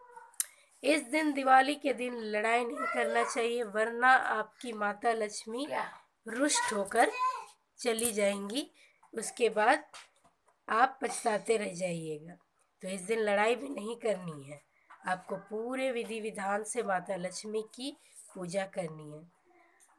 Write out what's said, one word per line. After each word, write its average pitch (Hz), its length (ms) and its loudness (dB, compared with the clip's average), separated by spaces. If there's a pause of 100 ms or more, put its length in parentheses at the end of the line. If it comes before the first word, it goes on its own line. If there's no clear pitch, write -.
(840)
इस 285 200 4
दिन, 302 300 2
दिवाली 269 420 6
के 277 180 -2
दिन 247 220 -4
लड़ाई 220 500 2
नहीं 277 300 -4
करना 233 300 2 (100)
चाहिए, 240 280 0
वरना 226 460 2
आपकी 226 640 2
माता 208 400 0
लक्ष्मी 220 560 -4 (600)
रुष्ट 294 440 2
होकर 220 380 4 (680)
चली 233 340 0
जाएंगी। 202 580 -2 (440)
उसके 226 340 0
बाद 214 360 4 (840)
आप 226 340 4
पछताते 214 540 0
रह 202 180 -2
जाइएगा। 170 600 -6 (480)
तो 185 60 -8
इस 190 120 -6
दिन 220 180 -2
लड़ाई 208 360 4
भी 269 140 -8
नहीं 226 280 -6
करनी 180 480 -4
है, 143 160 -16 (460)
आपको 185 300 -4
पूरे 247 560 -4
विधि 226 280 -6
विधान 202 440 -4
से 226 180 -4
माता 190 340 -2
लक्ष्मी 196 460 -6
की 262 340 -10 (380)
पूजा 190 320 -4
करनी 156 460 -8
है। 156 180 -18 (680)